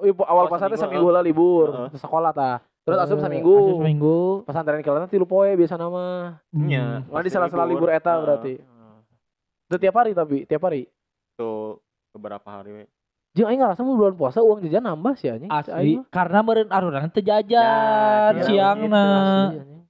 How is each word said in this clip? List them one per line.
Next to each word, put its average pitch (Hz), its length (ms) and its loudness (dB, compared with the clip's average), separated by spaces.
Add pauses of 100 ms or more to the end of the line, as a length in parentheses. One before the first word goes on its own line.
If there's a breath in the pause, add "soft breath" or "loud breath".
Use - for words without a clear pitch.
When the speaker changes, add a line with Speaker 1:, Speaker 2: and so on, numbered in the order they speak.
Speaker 1:
Ih, 196 120 2
po-, 185 120 -6
awal 175 200 4
Speaker 2:
Oh, 180 40 0
Speaker 1:
puasa 170 140 -4
teh 196 100 -2
Speaker 2:
saminggu, 175 80 -6
Speaker 1:
saminggu - 280 0
heula 175 120 4
libur. 170 480 4
Speaker 2:
heeh. 131 220 -8
Speaker 1:
Terus 147 100 -16
sekolah 160 300 -2
tah. 135 280 -2 (220)
Terus 175 200 -2
asup 151 180 -2
Speaker 3:
Eh, 147 60 -4
Speaker 1:
saminggu. 160 260 0
Speaker 3:
asup 196 320 6
saminggu. 156 360 2 (260)
Speaker 1:
Pesantren 151 340 -4
kilatna 151 320 -4
tilu 185 160 0
poe 190 240 2
biasa 180 240 2
nama. 175 640 -8 (100)
Speaker 3:
Hmm. 151 220 -2
Speaker 2:
Iya, 135 160 -2
Speaker 1:
Nah, 117 160 -6
di - 80 -18
Speaker 2:
pasti 170 200 -4
Speaker 1:
salah-salah 175 360 -2
Speaker 2:
libur. 170 160 -2
Speaker 1:
libur 170 80 2
eta 160 180 0
Speaker 2:
Heeh. 165 140 0
Speaker 1:
berarti. 135 320 -2 (1120)
Itu 170 100 -4
tiap 185 200 0
hari 233 160 2
tapi, 156 320 -2
tiap 151 180 -4
hari. 156 240 -4 (480)
Speaker 2:
Tuh, 107 480 -10 (320)
beberapa 104 320 -16
hari 101 260 -18
we. 107 120 -20 (500)
Speaker 1:
Jeung 208 160 0
aing 254 80 0
ngarasa 233 240 0
mun 254 160 0
bulan 196 160 4
puasa 147 240 -2
uang 214 240 4
jajan 180 240 -2
nambah 196 320 -4
sih, - 100 -8
anjing. 123 220 -8
Speaker 3:
Asli, 151 240 -4
Speaker 1:
Aing 165 240 0
mah. 262 80 -12
Speaker 3:
karena 180 340 0
meureun 220 300 0
arurang 165 400 -2
teu - 80 -4
jajan 214 1120 2
Speaker 2:
Ya, 214 80 0
iya, - 60 -2
Speaker 3:
siangna. 208 580 2
Speaker 1:
Gitu, 196 160 4 (320)
asli, 156 80 -8
anjing. 143 320 -20